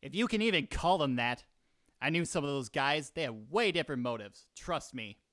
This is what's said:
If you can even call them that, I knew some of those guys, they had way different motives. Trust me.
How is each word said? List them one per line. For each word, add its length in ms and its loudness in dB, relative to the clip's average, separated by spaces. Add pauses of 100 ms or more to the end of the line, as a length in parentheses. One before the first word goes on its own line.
If 140 -12
you 120 2
can 140 2
even 260 2
call 300 2
them 180 2
that, 280 0 (580)
I 80 0
knew 160 2
some 180 -2
of 60 -2
those 200 -2
guys, 420 0
they 120 -4
had 260 -6
way 220 2
different 300 0
motives. 540 -6
Trust 380 -4
me. 240 -10 (160)